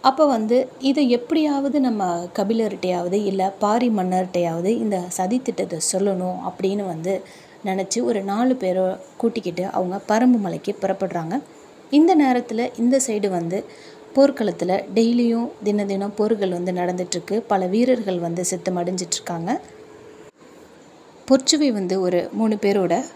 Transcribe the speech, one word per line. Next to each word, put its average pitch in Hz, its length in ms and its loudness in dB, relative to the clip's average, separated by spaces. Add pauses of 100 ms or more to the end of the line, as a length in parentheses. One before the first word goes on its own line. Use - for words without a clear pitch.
அப்ப 262 240 4
வந்து 240 420 2 (100)
இதை 269 320 2
எப்படியாவது 277 680 2
நம்ம 196 540 0
கபிலர்கிட்டையாவது 196 880 0
இல்ல 190 340 0
பாரி 226 300 2
மன்னர்கிட்டையாவது 180 760 0
இந்த 214 440 0
சதி 190 300 -2
திட்டத்தை 190 400 -4 (140)
சொல்லணும் 185 460 -2
அப்படின்னு 190 480 -4
வந்து 175 360 -4 (420)
நினைச்சு 190 380 -2
ஒரு 214 200 0
நாலு 233 340 0
பேரை 185 260 0 (340)
கூட்டிக்கிட்டு 185 500 -2
அவங்க 190 420 -2
பரம்பு 233 300 4
மலைக்கு 190 420 -4
புறப்படுறாங்க. 190 640 -4 (480)
இந்த 320 260 8
நேரத்துல 247 600 2
இந்த 247 280 4
சைடு 208 220 0
வந்து 180 360 -2 (500)
போர்க்களத்துல 196 720 2 (100)
டெய்லியும் 233 540 2 (160)
தின 208 200 0
தினம் 196 300 -4
போர்கள் 208 360 0
வந்து 175 220 -4
நடந்துட்டுருக்கு. 180 760 -4
பல 190 180 2
வீரர்கள் 214 520 0
வந்து 170 260 -4
செத்து 185 280 -4
மடிஞ்சிட்ருக்காங்க. 175 880 -4 (1700)
பொற்சுவை 269 440 4
வந்து 190 280 -2
ஒரு 180 320 0
மூணு 214 220 0
பேரோட 202 480 2 (140)